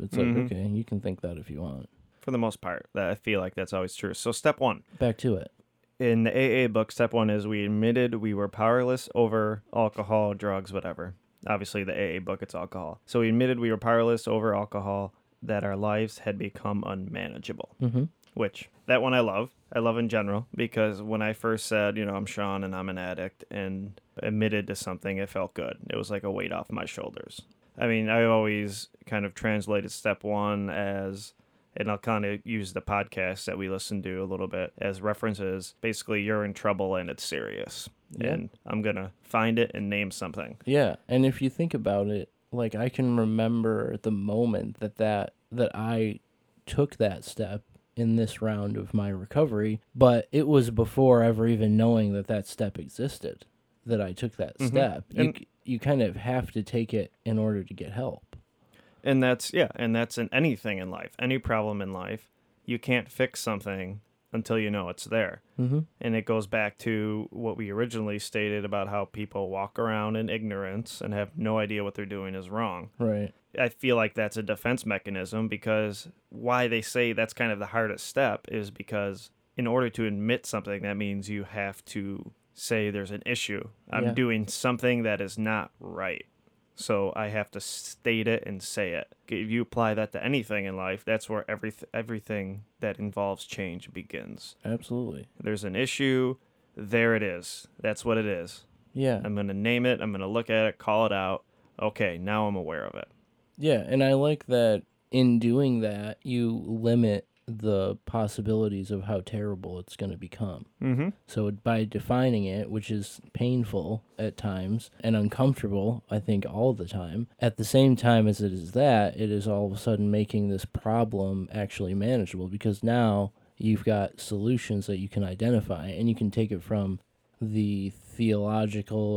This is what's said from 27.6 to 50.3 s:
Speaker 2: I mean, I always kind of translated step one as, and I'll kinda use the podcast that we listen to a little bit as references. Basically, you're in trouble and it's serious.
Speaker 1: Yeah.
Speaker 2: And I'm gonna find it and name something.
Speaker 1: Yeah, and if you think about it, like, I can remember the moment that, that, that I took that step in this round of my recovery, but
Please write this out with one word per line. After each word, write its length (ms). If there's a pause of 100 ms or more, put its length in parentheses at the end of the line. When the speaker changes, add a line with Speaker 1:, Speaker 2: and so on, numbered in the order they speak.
Speaker 2:
I 100
mean, 220
I 160
always 640 (180)
kind 200
of 100
translated 560
step 320
one 460
as, 640 (420)
and 160
I'll 80
kinda 440
use 300
the 80
podcast 640
that 120
we 120
listen 340
to 200
a 20
little 220
bit 320
as 220
references. 800
Basically, 420
you're 220
in 80
trouble 420
and 140
it's 140
serious. 640 (220)
Speaker 1:
Yeah. 200
Speaker 2:
And 180 (160)
I'm 160
gonna 300 (100)
find 380
it 160
and 140
name 220
something. 540
Speaker 1:
Yeah, 300 (120)
and 180
if 160
you 80
think 240
about 340
it, 220 (240)
like, 200
I 160
can 280
remember 800
the 140
moment 680
that, 160
that, 380 (180)
that 240
I 460 (440)
took 300
that 300
step 360 (340)
in 200
this 260
round 360
of 160
my 160
recovery, 720 (120)
but 380